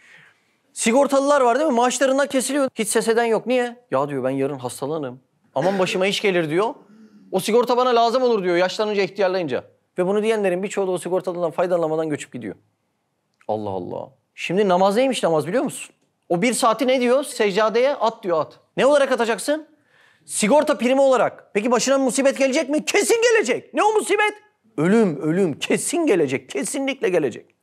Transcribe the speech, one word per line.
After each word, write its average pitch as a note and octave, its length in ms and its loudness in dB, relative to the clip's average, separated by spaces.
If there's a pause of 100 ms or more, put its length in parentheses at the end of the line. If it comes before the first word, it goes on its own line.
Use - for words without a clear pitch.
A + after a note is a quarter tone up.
(720)
Sigortalılar C#4 680 2
var A#3+ 180 4
değil D#4 100 0
mi? B3 60 0
Maaşlarından C4 520 0
kesiliyor. C4+ 480 -2
Hiç G#3+ 140 -4
ses A3 180 0
eden A3+ 180 2
yok. A3 200 0
Niye? A#3+ 320 -2 (140)
"Ya," C#3 180 0
diyor, C3+ 140 -6
"ben B2+ 60 -2
yarın C#3 300 -2
hastalanırım. C3+ 600 -8 (360)
Aman F#3 240 0
başıma F#3 280 0
iş G3+ 140 -2
gelir." F3 280 0
diyor. G#3 240 0 (580)
"O F#3+ 80 -2
sigorta A#3 380 2
bana B3 180 2
lazım A#3 280 2
olur." A3+ 200 2
diyor F3+ 120 0
yaşlanınca, G3 480 0
ihtiyarlayınca. F3+ 600 -2 (340)
Ve F3+ 100 0
bunu G#3 160 0
diyenlerin G3+ 400 -2
birçoğu G3 240 -4
da F#3 40 -2
o F3+ 60 -2
sigortadan F3 540 -4
faydalanmadan E3 580 -2
göçüp C#3+ 240 -8
gidiyor. A2+ 220 -12 (920)
Allah G#2+ 220 -4
Allah. F#2+ 400 -8 (260)
Şimdi G3 320 -2
namaz F#3+ 280 2
neymiş C4 280 0
namaz D#3 240 0
biliyor A#3+ 160 -2
musun? - 320 -10 (340)
O E3+ 120 0
bir A#3+ 120 2
saati A#3 340 0
ne B3+ 140 2
diyor? B3 220 2
Seccadeye A3 720 0
at A3 280 -4
diyor, E3+ 180 0
at. - 180 -10 (180)
Ne G3+ 80 2
olarak C#4 260 4
atacaksın? A#3 560 -2 (580)
Sigorta C#4+ 520 2
primi B3+ 240 2
olarak. B3 520 2
Peki G#3+ 180 -2
başına B3+ 260 2
musibet C4 400 0
gelecek C4+ 320 0
mi? D4+ 160 -2
Kesin A4 360 2
gelecek. G#4 520 0
Ne D4+ 100 0
o G#4 100 2
musibet? G#4 400 0 (440)
Ölüm, F#3 440 2
ölüm. D#3+ 380 0
Kesin D4 460 -2
gelecek. D3 440 0
Kesinlikle C4+ 600 -4
gelecek. D#3 540 -4